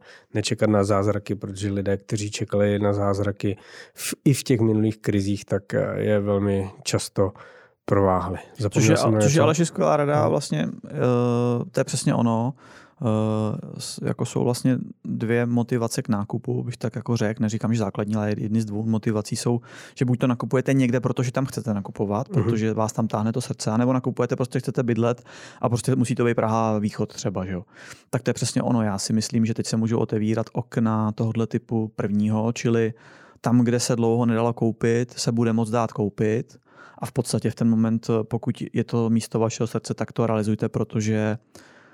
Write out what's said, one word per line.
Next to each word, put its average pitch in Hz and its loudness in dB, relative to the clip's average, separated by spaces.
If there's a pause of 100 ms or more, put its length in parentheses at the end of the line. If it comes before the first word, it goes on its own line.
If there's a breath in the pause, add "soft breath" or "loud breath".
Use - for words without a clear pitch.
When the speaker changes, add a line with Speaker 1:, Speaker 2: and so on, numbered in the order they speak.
(340 loud breath)
Speaker 1:
nečekat 107 0
na 104 6
zázraky, 101 0
protože 98 -6
lidé, 98 -2
kteří 104 -6
čekali 101 0
na 101 2
zázraky 101 -2 (360 loud breath)
v, - -8 (100)
i 147 6
v - -4
těch 120 2
minulých 110 2
krizích, 98 -2
tak, - -4
eh, 104 0
je 104 0
velmi 98 0 (140)
často - -2 (540 loud breath)
prováhli. 92 2 (160)
Speaker 2:
Což - -10
Speaker 1:
Zapomněl 107 4
Speaker 2:
je, 107 6
Speaker 1:
jsem - 2
na 107 2
Speaker 2:
což 107 6
je - 4
Speaker 1:
něco? 156 6
Speaker 2:
Aleši 160 4
skvělá 156 2
rada, 147 2
Speaker 1:
No. 160 2
Speaker 2:
vlastně, 151 0 (180)
eh, - -16 (840)
to - -2
je 131 4
přesně - 0
ono. 117 0 (480 loud breath)
Eh, 110 -2
s-, - -12
jako 127 -2
jsou 131 -2
vlastně 127 0 (280)
dvě 120 0
motivace 120 0
k - -4
nákupu, 120 -4
bych 123 -8
tak - -6
jako 120 -2
řekl. 110 0
Neříkám, 110 0
že 117 2
základní, 104 -2
ale 107 0
jedny 110 -2
z 107 -2
dvou 104 -6
motivací 110 -2
jsou, 120 0 (340 loud breath)
že 135 0
buď 123 2
to 135 2
nakupujete 123 0
někde, 127 4
protože 123 0
tam 135 -2
chcete 113 -4
nakupovat, 104 -4
Speaker 1:
Mhm. 160 2
Speaker 2:
protože 110 0
vás 110 0
tam 113 0
táhne 110 0
to 127 -2
srdce, - -4
anebo 123 2
nakupujete, 127 -2
prostě 127 -2
chcete 131 -2
bydlet 117 0 (380 loud breath)
a 113 2
prostě 120 0
musí 127 2
to 120 2
být 117 4
Praha 110 2
východ 104 -2
třeba, 95 -4
že 92 -6
jo. 90 -6 (460 loud breath)
Tak 127 0
to - -4
je 117 2
přesně - -2
ono. 120 2
Já 101 0
si - -4
myslím, 113 2
že 110 0
teď 107 -4
se 117 -2
můžou 113 0
otevírat 110 0
okna 110 0
tohodle 110 -2
typu 113 -4
prvního, 107 0
čili 113 0 (480 loud breath)
tam, 120 4
kde 120 2
se 123 0
dlouho 117 2
nedalo 117 2
koupit, 117 0
se - -2
bude 117 2
moc 113 0
dát 113 0
koupit 107 -2 (400 loud breath)
a - -10
v - -8
podstatě 117 0
v - -6
ten 117 2
moment, 113 2 (160)
pokud 117 -4 (180)
je 120 0
to 117 0
místo 113 0
vašeho 113 0
srdce, - -4
tak - -6
to 117 0
realizujte, 110 0
protože 107 -2 (560 loud breath)